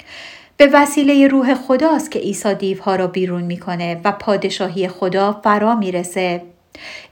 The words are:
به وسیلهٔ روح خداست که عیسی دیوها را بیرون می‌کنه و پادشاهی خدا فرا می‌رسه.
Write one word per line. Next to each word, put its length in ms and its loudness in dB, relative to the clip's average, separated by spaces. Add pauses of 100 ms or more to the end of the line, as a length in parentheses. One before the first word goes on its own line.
(560)
به 160 8
وسیلهٔ 560 4
روح 260 2
خداست 560 0
که 80 -4
عیسی 360 -2
دیوها 420 -2
را 100 0
بیرون 360 -4
می‌کنه 640 -6
و 80 2
پادشاهی 760 -4
خدا 560 -2
فرا 300 2
می‌رسه. 680 -4 (680)